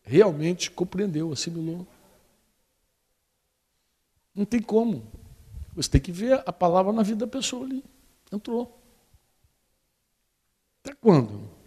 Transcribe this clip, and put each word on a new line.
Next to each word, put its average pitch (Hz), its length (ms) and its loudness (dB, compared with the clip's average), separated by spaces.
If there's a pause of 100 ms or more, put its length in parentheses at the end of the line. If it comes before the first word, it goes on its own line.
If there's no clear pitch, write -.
realmente 165 680 2
compreendeu, 180 600 -4
assimilou. 165 560 -6 (2500)
Não 202 100 0
tem 233 160 0
como. 208 500 0 (640)
Você 156 140 -4
tem 139 120 6
que - 100 -10
ver 240 340 2
a 180 80 -4
palavra 185 400 4
na 226 80 2
vida 214 240 0
da 226 60 -8
pessoa 254 340 -4
ali. 262 180 -6 (480)
Entrou. 233 480 -6 (2000)
Até 277 120 -16
quando? 110 540 2 (180)